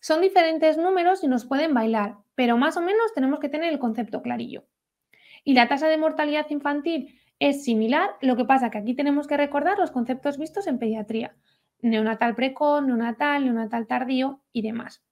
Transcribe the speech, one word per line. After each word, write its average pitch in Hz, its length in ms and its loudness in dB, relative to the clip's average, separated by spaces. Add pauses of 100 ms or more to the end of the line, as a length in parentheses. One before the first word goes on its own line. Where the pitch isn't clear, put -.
Son 320 200 0
diferentes 320 560 4
números 359 480 2
y - 20 2
nos 254 200 0
pueden 294 280 0
bailar, 220 420 0 (180)
pero 240 240 2
más 302 180 0
o 349 60 -2
menos 427 320 0
tenemos 277 260 0
que 294 80 -4
tener 311 240 -2
el 277 60 -4
concepto 220 440 -4
clarillo. - 420 -8 (800)
Y 277 120 2
la 240 140 6
tasa 285 200 2
de 320 80 4
mortalidad 302 540 0
infantil 294 680 -4 (200)
es 277 260 0
similar, 240 460 2 (100)
lo 254 160 2
que 247 80 0
pasa 247 260 2
que 214 80 -8
aquí 214 160 -4
tenemos 285 320 0
que 294 120 -2
recordar 294 400 0
los 349 120 0
conceptos 262 480 -4
vistos 349 280 -8
en 269 120 -2
pediatría. 220 560 -4 (460)
Neonatal 226 540 0
precoz, 285 480 0
neonatal, 262 640 0
neonatal 226 420 -2
tardío 254 560 -4 (100)
y 233 80 -4
demás. 226 520 -8